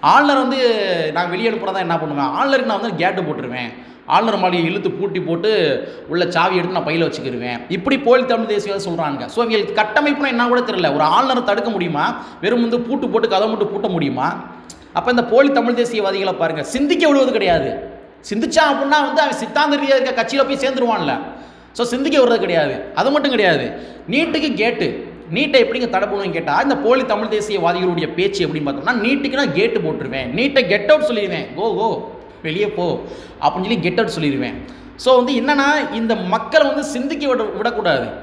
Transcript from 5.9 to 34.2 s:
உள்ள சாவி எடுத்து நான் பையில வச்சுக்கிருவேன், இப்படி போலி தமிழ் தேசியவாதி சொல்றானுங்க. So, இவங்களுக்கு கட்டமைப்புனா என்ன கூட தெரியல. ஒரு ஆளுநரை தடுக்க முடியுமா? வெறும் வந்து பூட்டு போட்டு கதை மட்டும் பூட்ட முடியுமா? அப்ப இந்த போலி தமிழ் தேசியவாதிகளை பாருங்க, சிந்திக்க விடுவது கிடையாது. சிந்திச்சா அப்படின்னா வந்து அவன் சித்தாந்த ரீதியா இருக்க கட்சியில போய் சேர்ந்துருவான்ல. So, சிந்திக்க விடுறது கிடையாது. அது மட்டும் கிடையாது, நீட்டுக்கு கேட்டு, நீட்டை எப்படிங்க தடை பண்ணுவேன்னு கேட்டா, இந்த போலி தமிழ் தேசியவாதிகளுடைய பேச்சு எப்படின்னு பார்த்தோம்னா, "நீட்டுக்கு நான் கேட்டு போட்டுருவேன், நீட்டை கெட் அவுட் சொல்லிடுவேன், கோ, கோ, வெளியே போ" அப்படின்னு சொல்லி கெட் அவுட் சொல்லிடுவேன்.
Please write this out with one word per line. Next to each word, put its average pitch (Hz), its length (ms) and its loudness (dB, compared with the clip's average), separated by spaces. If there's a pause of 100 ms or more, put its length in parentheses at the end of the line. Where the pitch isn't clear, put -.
உள்ள 170 220 0
சாவி 175 260 2
எடுத்து 175 220 -2
நான் - 80 -4
பையில 160 220 0
வச்சுக்கிருவேன், 123 600 -6
இப்படி 190 300 0
போலி 247 260 4
தமிழ் 220 300 -2
தேசியவாதி 196 340 -4
சொல்றானுங்க. 147 380 -4
So, 220 180 -4
இவங்களுக்கு 220 360 0
கட்டமைப்புனா 285 460 2
என்ன 240 220 0
கூட 247 120 4
தெரியல. 185 340 0
ஒரு 151 80 2
ஆளுநரை 240 420 4
தடுக்க 208 260 0
முடியுமா? 175 360 -2 (340)
வெறும் 233 200 2
வந்து 233 200 2
பூட்டு 233 280 -2
போட்டு 226 200 2
கதை 196 200 2
மட்டும் 208 240 -2
பூட்ட 190 160 -4
முடியுமா? 143 460 -2 (580)
அப்ப 175 180 -2
இந்த 240 140 2
போலி 269 280 6
தமிழ் 240 220 2
தேசியவாதிகளை 202 580 0
பாருங்க, 160 300 -2
சிந்திக்க 294 440 2
விடுவது 269 260 4
கிடையாது. 170 380 2 (600)
சிந்திச்சா 247 320 2
அப்படின்னா 285 400 2
வந்து 269 180 0
அவன் 277 220 2
சித்தாந்த 285 340 0
ரீதியா 277 200 2
இருக்க 254 140 2
கட்சியில 233 340 0
போய் 269 180 -2
சேர்ந்துருவான்ல. 233 500 0 (600)
So, - 140 -2
சிந்திக்க 269 320 0
விடுறது 233 200 6
கிடையாது. 165 360 0 (200)
அது 214 160 2
மட்டும் 285 200 2
கிடையாது, 175 360 2 (440)
நீட்டுக்கு 302 440 0
கேட்டு, 220 320 0 (460)
நீட்டை 285 300 2
எப்படிங்க 247 260 0
தடை 196 200 0
பண்ணுவேன்னு 196 220 -4
கேட்டா, 160 300 -2
இந்த 277 160 2
போலி 240 280 4
தமிழ் 214 220 -2
தேசியவாதிகளுடைய 180 880 0
பேச்சு 185 320 0
எப்படின்னு 147 220 -2
பார்த்தோம்னா, 143 340 -2
"நீட்டுக்கு 269 380 0
நான் 226 120 0
கேட்டு 214 280 0
போட்டுருவேன், 135 540 -4
நீட்டை 262 320 2
கெட் 202 240 2
அவுட் 208 180 4
சொல்லிடுவேன், 185 460 -4
கோ, 208 200 -2
கோ, 214 140 0 (540)
வெளியே 180 260 -2
போ" 180 180 -2 (540)
அப்படின்னு 180 280 0
சொல்லி 220 120 0
கெட் 180 180 0
அவுட் 220 200 0
சொல்லிடுவேன். 131 380 -2 (400)